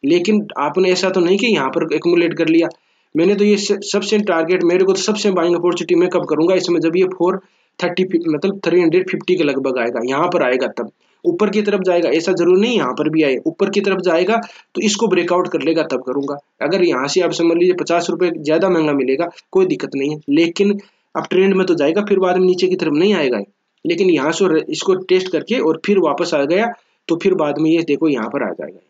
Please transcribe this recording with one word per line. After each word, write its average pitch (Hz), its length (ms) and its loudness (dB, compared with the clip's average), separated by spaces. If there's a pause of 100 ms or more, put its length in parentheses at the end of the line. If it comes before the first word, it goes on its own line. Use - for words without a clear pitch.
लेकिन 175 420 2 (140)
आपने 180 320 0
ऐसा 180 180 0
तो 185 120 0
नहीं 175 160 2
कि 240 100 0
यहाँ 147 220 0
पर 160 260 -2
accumulate 170 400 2
कर 160 140 0
लिया। 165 180 4 (480)
मैंने 180 200 4
तो 208 80 2
ये 208 140 4
स-, 202 260 -2
सबसे 208 380 -2
target, 175 440 0
मेरे 180 200 4
को 190 80 2
तो 190 80 -2
सबसे 208 320 0
buying 175 220 0
opportunity 170 400 0
मैं 175 140 2
कब 175 180 -2
करूँगा 160 280 2
इसमें, 180 260 0
जब 165 140 -2
ये 185 140 2
फ़ोर 185 300 -2 (400)
थर्टी 180 260 -2
फि-, 170 220 -2
मतलब 190 380 -2
थ्री 175 160 2
हंड्रेड 180 280 2
फिफ्टी 175 260 -2
के 165 80 0
लगभग 135 360 -2
आएगा, 120 260 -2
यहाँ 139 240 0
पर 170 140 0
आएगा 127 260 0
तब। 107 220 -10 (340)
ऊपर 175 240 0
की 202 120 -2
तरफ 208 200 0
जाएगा, 175 300 2
ऐसा 160 220 0
जरूर 175 240 4
नहीं 226 180 2
यहाँ 135 180 0
पर 151 160 -2
भी 156 140 2
आए, 135 120 2 (120)
ऊपर 196 220 -2
की 202 120 -2
तरफ 190 200 -2
जाएगा 180 360 0 (380)
तो - 60 -6
इसको 220 260 0
breakout 180 400 0
कर 151 140 -4
लेगा 156 240 0
तब 127 180 -6
करूँगा। 139 340 -6 (240)
अगर 175 220 0
यहाँ 139 240 0
से 180 140 0
आप 165 120 0
समझ 170 240 2
लीजिए 180 180 4
पचास 170 340 -2
रुपये 170 280 0
ज़्यादा 160 320 0
महंगा 160 240 2
मिलेगा 139 360 -2 (220)
कोई 190 160 4
दिक्कत - 280 -4
नहीं 139 140 -2
है, 151 100 -6 (120)
लेकिन 170 480 2 (360)
अब 156 100 -6
trend 190 280 2
में 185 120 2
तो 180 100 2
जाएगा, 165 280 0
फिर 202 160 0
बाद 180 180 0
में 185 80 2
नीचे 180 220 2
की 180 100 2
तरफ 151 180 -2
नहीं 190 200 2
आएगा। 127 260 0 (440)
लेकिन 170 240 0
यहाँ 151 220 2
से 196 160 0
र-, 160 220 2
इसको - 260 0
test 185 360 0
करके 170 280 -2
और 160 260 0
फिर 202 160 2
वापस 160 320 -2
आ 143 120 2
गया 196 260 0 (360)
तो 165 100 0
फिर 185 180 2
बाद 151 240 -2
में 156 120 2
ये 165 140 2
देखो 147 240 0
यहाँ 117 200 -2
पर 127 140 -4
आ 98 100 -4
जाएगा। 85 260 -12 (100)